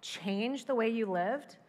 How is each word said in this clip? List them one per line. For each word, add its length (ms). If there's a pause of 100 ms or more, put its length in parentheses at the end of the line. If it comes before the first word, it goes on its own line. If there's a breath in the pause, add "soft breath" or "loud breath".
change 640
the 80
way 140
you 180
lived? 500 (120)